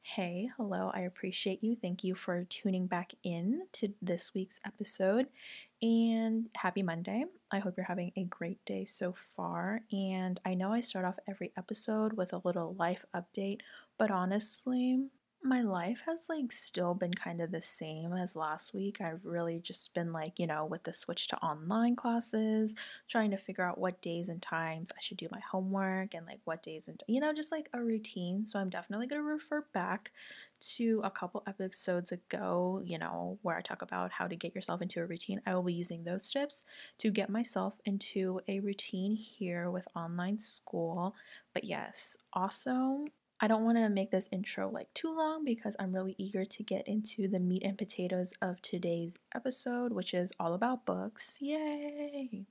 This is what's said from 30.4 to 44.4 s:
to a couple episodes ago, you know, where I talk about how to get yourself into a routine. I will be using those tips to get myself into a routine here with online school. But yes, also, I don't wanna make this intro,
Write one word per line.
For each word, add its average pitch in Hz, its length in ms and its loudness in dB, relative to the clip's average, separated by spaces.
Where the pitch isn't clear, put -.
to 226 260 4
a 196 80 0
couple - 340 -4
episodes 190 680 2
ago, 180 720 0
you 170 140 -6
know, 165 440 -4
where 170 140 0
I 87 60 -4
talk - 200 -6
about 185 300 -2
how 180 160 -2
to 175 80 -4
get 175 180 -6
yourself 180 260 -2
into 175 200 -2
a 170 60 -2
routine. 185 380 -4
I 190 120 0
will 180 80 2
be 180 100 2
using 170 300 -4
those 175 260 -2
tips 285 320 0
to 226 120 4
get 202 180 2
myself 196 560 0
into 185 640 0
a 196 140 0
routine 202 560 0
here 175 560 -2
with 180 240 -4
online 175 420 0
school. 170 800 0
But - 120 -2
yes, - 520 2
also, 254 720 2
I 214 40 6
don't 220 160 6
wanna 226 260 6
make 196 220 2
this 185 180 2
intro, 196 400 -2